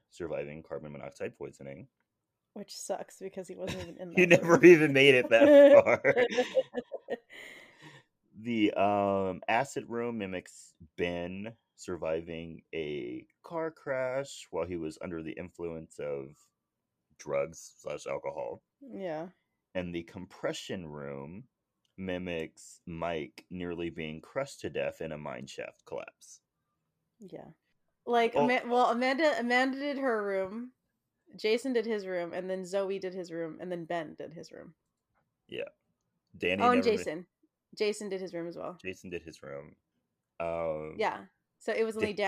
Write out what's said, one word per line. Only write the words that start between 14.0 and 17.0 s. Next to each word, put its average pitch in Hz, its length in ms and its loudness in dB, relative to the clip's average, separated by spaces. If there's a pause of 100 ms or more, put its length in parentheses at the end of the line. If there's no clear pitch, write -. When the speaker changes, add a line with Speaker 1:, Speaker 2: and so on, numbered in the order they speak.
Speaker 1:
while 85 140 -4
he 90 100 -8
was 78 260 -8
under 85 220 -8
the 78 80 -10
influence 85 680 -12
of 71 360 -8 (840)